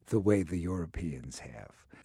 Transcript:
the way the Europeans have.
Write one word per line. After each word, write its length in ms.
the 120
way 220
the 160
Europeans 800
have. 320